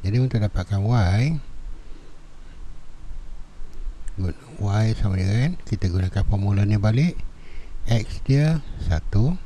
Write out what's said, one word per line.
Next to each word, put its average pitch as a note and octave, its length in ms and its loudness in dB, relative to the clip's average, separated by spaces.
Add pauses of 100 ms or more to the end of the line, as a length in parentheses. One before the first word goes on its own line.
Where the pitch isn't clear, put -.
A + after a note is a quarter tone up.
Jadi, G2+ 160 0
untuk B2+ 240 2
dapatkan G2 400 0
Y, A#2 560 4 (3250)
Y G#2 260 2 (140)
sama G2+ 160 2
dengan, G#2+ 480 2
kita - 240 -2
gunakan F#2 400 0
formula G2 400 2
ni G#2 80 4
balik. A2 400 4 (720)
X - 400 0
dia D3+ 340 4 (240)
satu G#2 600 2